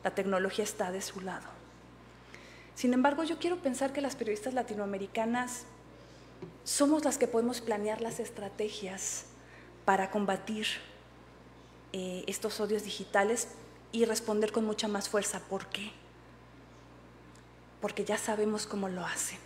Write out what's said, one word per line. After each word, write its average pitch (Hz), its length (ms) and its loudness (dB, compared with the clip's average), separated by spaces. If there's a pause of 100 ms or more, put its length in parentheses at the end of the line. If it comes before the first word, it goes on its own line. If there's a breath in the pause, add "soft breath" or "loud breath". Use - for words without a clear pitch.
La - 120 2
tecnología 190 480 2
está 196 280 0
de 190 80 -2
su 196 220 -6
lado. 185 240 -6 (1300 loud breath)
Sin 247 180 4
embargo, 285 320 6
yo 320 140 0
quiero 349 200 0
pensar 269 360 0
que 285 80 0
las 269 140 0
periodistas 226 400 -2
latinoamericanas 226 1080 -2 (960 loud breath)
somos 294 420 4
las 262 140 2
que 240 80 6
podemos 240 340 2
planear 214 400 -2
las 226 180 -4
estrategias 202 1040 -6 (600 loud breath)
para 190 240 6
combatir, 208 560 0 (1300)
eh, 185 320 -6
estos 208 340 -2
odios 208 220 2
digitales 202 680 2 (420)
y 226 140 6
responder 214 460 2
con 226 140 2
mucha 214 220 0
más 202 200 0
fuerza. 196 320 2
¿Por - 280 -6
qué? 208 240 -8 (1900)
Porque 202 260 -2
ya 208 120 2
sabemos 214 480 2
cómo 196 240 -2
lo 180 160 -4
hacen. - 400 -4